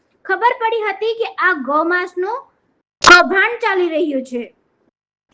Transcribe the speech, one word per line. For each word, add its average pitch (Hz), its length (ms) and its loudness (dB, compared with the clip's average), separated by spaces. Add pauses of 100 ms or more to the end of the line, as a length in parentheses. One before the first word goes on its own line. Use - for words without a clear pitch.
(240)
ખબર 453 360 0
પડી 453 280 -2
હતી 427 260 -4
કે 440 180 -6 (100)
આ 359 200 2
ગૌમાંસનું 359 800 -2 (600)
કૌભાંડ 381 580 4
ચાલી 381 280 0
રહ્યું 302 360 -2
છે. 247 180 -8 (920)